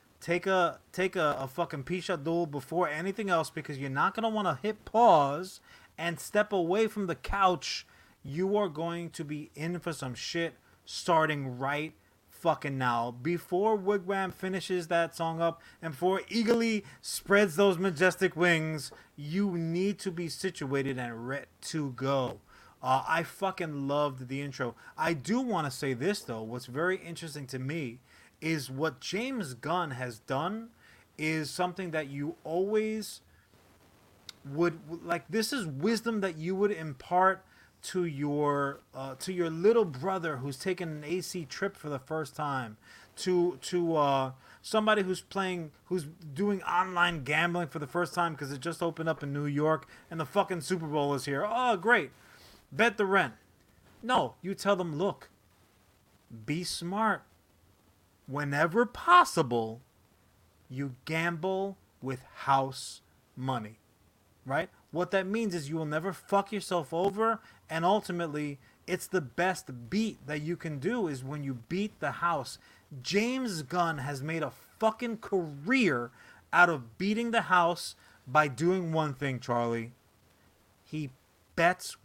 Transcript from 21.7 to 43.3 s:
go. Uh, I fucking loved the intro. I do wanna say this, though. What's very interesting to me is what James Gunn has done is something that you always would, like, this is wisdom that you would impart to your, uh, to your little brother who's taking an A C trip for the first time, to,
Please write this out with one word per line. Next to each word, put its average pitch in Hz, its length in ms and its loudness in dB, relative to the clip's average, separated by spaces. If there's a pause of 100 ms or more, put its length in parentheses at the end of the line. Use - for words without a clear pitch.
go. 131 460 0 (460)
Uh, 127 220 4
I 165 160 2
fucking 165 640 -4
loved 139 400 0
the 135 160 -6
intro. 135 320 -4 (240)
I 165 160 2
do 170 260 0
wanna 180 300 -2
say 135 240 -4
this, 170 260 -2
though. 113 220 -8
What's 120 240 -8
very 165 300 0
interesting 160 520 -12
to 131 120 -8
me 131 400 -6 (400)
is 151 280 -2
what 135 300 -4
James 214 560 -4
Gunn 160 380 -2
has 123 260 -6
done 196 520 -2 (460)
is 156 320 -2
something 180 440 -4
that 151 160 -2
you 143 340 -6
always 214 800 -2 (1200)
would, 160 360 0 (240)
like, 170 260 -4
this 214 220 0
is 254 120 -2
wisdom 208 580 0
that 180 140 -2
you 170 200 -4
would 202 160 4
impart 180 720 2 (380)
to 180 220 -2
your, 143 760 0 (160)
uh, 135 240 -8
to 190 120 -6
your 175 160 0
little 202 360 4
brother 160 540 -2
who's 135 200 -6
taking 180 300 -4
an 151 160 -8
A 170 160 -2
C 175 240 -8
trip 190 320 -6
for - 120 -10
the 143 120 -4
first 156 340 -6
time, 131 440 -4 (360)
to, 180 480 2